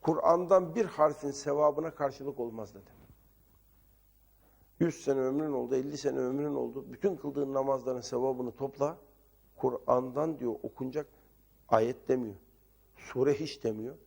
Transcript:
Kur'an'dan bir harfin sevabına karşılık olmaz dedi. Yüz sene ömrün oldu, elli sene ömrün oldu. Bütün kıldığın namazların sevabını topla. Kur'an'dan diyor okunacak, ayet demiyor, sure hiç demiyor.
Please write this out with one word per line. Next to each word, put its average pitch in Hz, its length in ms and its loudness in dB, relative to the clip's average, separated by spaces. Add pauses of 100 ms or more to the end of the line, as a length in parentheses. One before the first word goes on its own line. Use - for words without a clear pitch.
Kur'an'dan 165 720 4
bir 226 100 2
harfin 151 460 2
sevabına 147 640 0
karşılık 139 440 -4
olmaz 113 340 -6
dedi. - 180 -20 (1900)
Yüz 165 240 0
sene 139 160 2
ömrün 139 320 0
oldu, 123 240 -2
elli 143 220 -2
sene 135 220 -2
ömrün 139 360 -2
oldu. 127 360 -4
Bütün 190 240 -2
kıldığın 139 380 -4
namazların 131 480 0
sevabını 127 500 -2
topla. 139 460 -4 (580)
Kur'an'dan 131 840 0
diyor 120 240 -2
okunacak, 131 440 -8 (600)
ayet 113 380 2
demiyor, 120 280 0 (600)
sure 135 380 0
hiç 143 300 -8
demiyor. 113 320 -4 (100)